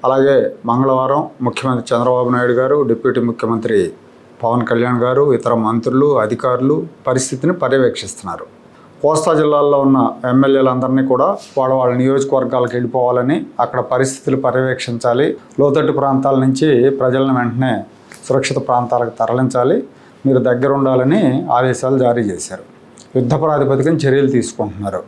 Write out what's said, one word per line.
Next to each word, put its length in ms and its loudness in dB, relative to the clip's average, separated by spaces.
అలాగే 460 2
మంగళవారం 640 0
ముఖ్యమంత్రి 560 -2
చంద్రబాబు 320 0
నాయుడు 240 2
గారు, 280 2
డిప్యూటీ 380 0
ముఖ్యమంత్రి 760 -2
పవన్ 240 0
కళ్యాణ్ 320 0
గారు, 340 2
ఇతర 200 0
మంత్రులు, 680 2
అధికారులు 680 -2
పరిస్థితిని 460 -2
పర్యవేక్షిస్తున్నారు. 1080 -4
కోస్తా 320 0
జిల్లాల్లో 460 2
ఉన్న 320 2
ఎమ్మెల్యేలందరినీ 760 2
కూడా 300 0
వాళ్ళ 160 0
వాళ్ళ 220 0
నియోజకవర్గాలకు 760 0
వెళ్ళిపోవాలని, 720 0
అక్కడ 200 -2
పరిస్థితులు 580 -2
పర్యవేక్షించాలి, 1000 -2
లోతట్టు 320 2
ప్రాంతాల 440 0
నుంచి 540 2
ప్రజలను 480 0
వెంటనే 460 -2
సురక్షిత 280 0
ప్రాంతాలకు 520 0
తరలించాలి, 720 0
మీరు 120 2
దగ్గర 360 2
ఉండాలని 760 0
ఆదేశాలు 460 0
జారీ 240 2
చేశారు. 400 -6
యుద్ధ 160 0
ప్రాతిపదికన 600 0
చర్యలు 340 2
తీసుకుంటున్నారు. 800 -4